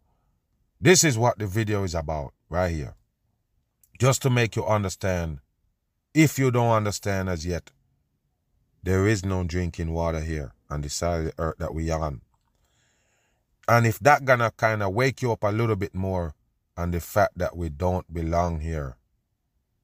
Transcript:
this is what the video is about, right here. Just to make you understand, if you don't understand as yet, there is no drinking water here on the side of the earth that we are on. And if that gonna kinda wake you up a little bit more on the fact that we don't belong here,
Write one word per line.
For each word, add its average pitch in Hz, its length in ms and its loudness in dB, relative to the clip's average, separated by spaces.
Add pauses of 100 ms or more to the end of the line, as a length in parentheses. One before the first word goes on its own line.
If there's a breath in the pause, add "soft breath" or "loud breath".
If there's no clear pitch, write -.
(800)
this 170 240 6
is 139 140 2
what 117 220 2
the 107 80 -4
video 104 360 0
is 85 120 -4
about, 78 380 -6 (160)
right 87 240 0
here. 69 220 -6 (1040)
Just 127 220 2
to 139 80 2
make 120 260 2
you 110 100 -2
understand, 92 760 -2 (760)
if 151 240 4
you 131 140 2
don't 120 200 2
understand 101 580 0
as 82 160 -4
yet, 85 260 -6 (1120)
there 92 240 2
is 101 180 0
no 92 180 -2
drinking 87 480 -4
water 82 300 -2
here 78 320 -6 (160)
on 73 120 -6
the 71 80 -8
side 85 300 -2
of 80 60 -2
the - 160 -6
earth 80 160 -4
that - 160 -6
we 80 160 -4
are 80 120 -2
on. 73 200 -6 (1500)
And 117 180 6
if 113 140 0
that 143 260 4
gonna 120 320 2
kinda 107 320 0
wake 123 320 -2
you 123 100 0
up 110 120 -2
a 107 60 2
little 110 260 2
bit 98 180 -4
more 92 420 -4 (420)
on 87 140 -2
the 87 100 -2
fact - 360 0
that 85 200 -4
we 87 120 -4
don't 90 440 -4
belong 82 480 0
here, 76 360 -6 (880)